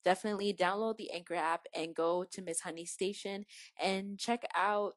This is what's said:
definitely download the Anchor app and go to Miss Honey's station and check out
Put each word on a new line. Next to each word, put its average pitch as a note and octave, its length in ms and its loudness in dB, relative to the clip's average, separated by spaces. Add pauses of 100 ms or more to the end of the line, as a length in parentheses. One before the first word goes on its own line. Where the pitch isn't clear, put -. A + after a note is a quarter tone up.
definitely G3+ 500 4
download G#3 440 2
the G#3+ 140 -8
Anchor F3 240 -6
app E3 380 0
and D#3+ 220 -4
go E3+ 280 2
to F#3 200 -8
Miss E3+ 180 -2
Honey's E3+ 300 -8
station G3+ 540 -4 (340)
and G3 400 0
check A#3+ 240 0 (120)
out G3+ 420 4